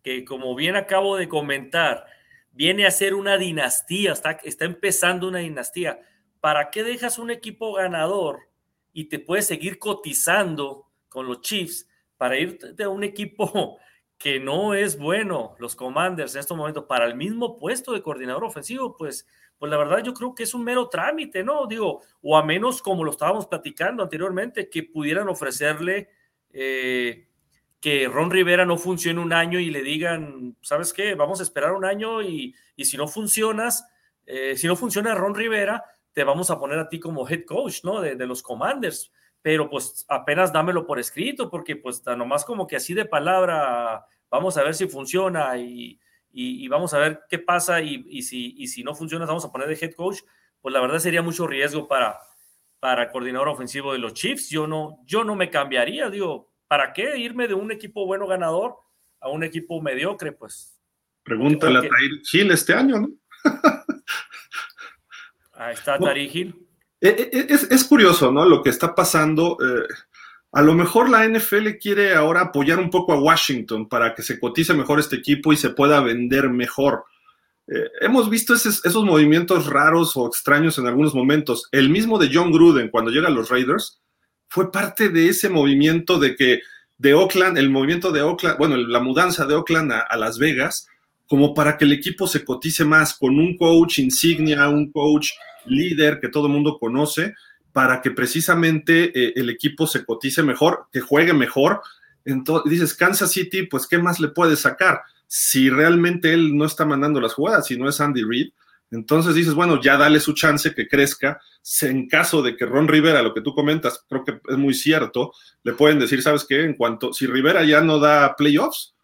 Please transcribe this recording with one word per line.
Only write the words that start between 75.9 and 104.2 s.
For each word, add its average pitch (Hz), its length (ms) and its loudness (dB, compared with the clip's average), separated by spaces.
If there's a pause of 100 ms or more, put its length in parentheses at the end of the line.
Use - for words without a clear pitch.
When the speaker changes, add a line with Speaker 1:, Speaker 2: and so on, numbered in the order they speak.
Speaker 2:
vender 123 500 0
mejor. 123 540 0 (640)
Eh, - 200 -4 (120)
hemos 226 280 4
visto 226 240 0
esos, 220 320 0
esos 196 200 2
movimientos 165 640 4
raros 156 500 2
o 123 100 0
extraños 147 520 2
en 123 100 -2
algunos 143 260 2
momentos. 135 560 0
El 135 180 4
mismo 220 300 2
de 143 140 4
John 170 180 2
Gruden, 156 380 6
cuando 113 240 0
llega 160 160 2
a 147 40 2
los 113 160 -2
Raiders, 131 540 -2 (460)
fue 185 240 -2
parte 202 360 0
de 165 200 4
ese 190 220 0
movimiento 160 680 2
de 131 160 2
que 127 280 2 (340)
de 139 180 6
Oakland, 185 440 4
el 139 120 4
movimiento 165 400 2
de 147 120 2
Oakland, 170 360 0
bueno, 156 180 4
la 120 220 0
mudanza 143 480 2
de 147 80 2
Oakland 160 380 0
a, 110 80 0
a 117 160 -4
Las 113 240 -2
Vegas, 139 480 0 (400)
como 147 260 6
para 147 220 2
que 151 80 4
el 143 80 6
equipo 170 340 -2
se 156 180 -2
cotice - 400 -2
más 156 320 4
con 135 220 4
un 175 180 2
coach 165 440 6
insignia, 147 680 2
un 147 220 2
coach 147 380 2 (380)
líder 151 520 2
que 123 100 -6
todo 147 180 0
el 143 80 2
mundo 147 240 2
conoce, 151 560 -2 (400)
para 127 260 4
que 131 100 0
precisamente, 165 1040 2
eh, 123 220 0
el 123 140 -2
equipo 147 360 -2
se - 200 -4
cotice 131 360 -2
mejor, 147 480 2
que 127 100 -4
juegue 160 340 4
mejor. 143 480 2 (420)
Ento-, 135 400 -2
dices, 160 300 0
Kansas 180 380 0
City, 185 320 -2
pues, 135 220 -6
¿qué 175 120 2
más 175 200 0
le 156 100 0